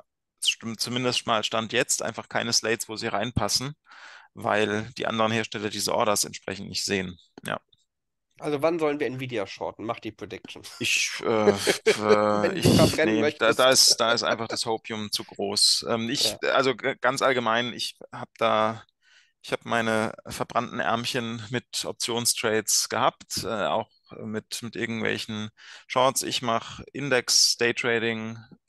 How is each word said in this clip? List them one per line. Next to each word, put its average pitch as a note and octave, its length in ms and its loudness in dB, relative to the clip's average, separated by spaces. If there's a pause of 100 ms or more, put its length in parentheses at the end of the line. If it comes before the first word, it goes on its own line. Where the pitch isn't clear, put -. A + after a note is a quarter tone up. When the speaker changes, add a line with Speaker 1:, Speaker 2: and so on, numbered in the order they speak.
(440)
Speaker 1:
stum-, A2+ 340 -2
zumindest B2 480 -2
mal A2 180 2
Stand A2 280 -4
jetzt B2 300 0
einfach A2 260 -6
keine A2+ 240 -2
Slates, A2+ 360 0
wo A2 80 -8
sie A2+ 120 -6
reinpassen, A2+ 680 -2 (600)
weil G#2+ 640 0
die - 80 -4
anderen A2 260 2
Hersteller A2 380 -2
diese F#2+ 240 -2
Orders G#2+ 300 2
entsprechend F#2+ 440 -8
nicht - 160 -6
sehen. F#2 340 -2 (280)
Ja. - 140 -4 (800)
Speaker 2:
Also D3 240 -4
wann E3 160 2
sollen D3 220 0
wir B2 80 0
Nvidia B2 380 -6
shorten? F2 380 -8
Mach A#2 160 -4
die A2 120 -10
Prediction. - 500 -14 (160)
Speaker 1:
Ich, - 460 -2
äh, G#2+ 320 4
Speaker 2:
<laughs> A2 400 2
Speaker 1:
äh, G#2 560 4
Speaker 2:
Wenn - 80 -4
du - 0 -
Speaker 1:
ich, - 120 6
Speaker 2:
verbrennen - 460 4
Speaker 1:
nee, - 60 2 (140)
da, A2+ 140 6
Speaker 2:
möchtest. - 20 -6
Speaker 1:
da C3 160 6
ist, - 300 6
da A2+ 120 4
ist A2+ 120 0
einfach A2 240 -2
das A2 180 -4
Hopium A2 460 -4
zu - 120 -4
groß. - 640 0
Ähm, A#2 220 0
ich, G#2+ 260 0
Speaker 2:
Ja. - 60 -16
Speaker 1:
also C3 320 4
g-, C3 260 -4
ganz B2+ 220 2
allgemein, A#2 500 2
ich - 240 -8 (160)
hab A#2+ 160 -12 (100)
da, A2 460 2 (580)
ich - 100 -12
hab - 120 -4
meine A2 500 0 (120)
verbrannten - 540 -4
Ärmchen A#2 680 -2
mit - 340 -6
Optionstrades A2 1040 0
gehabt, A2+ 560 -2
äh, G2 220 -2
auch G2+ 240 -2 (340)
mit, G#2+ 380 -8
mit A2+ 140 -10
irgendwelchen G#2+ 720 -4 (360)
Shorts. B2+ 360 2
Ich - 200 -4
mach A2+ 380 -2 (120)
Index-Daytrading, A#2 1500 2 (300)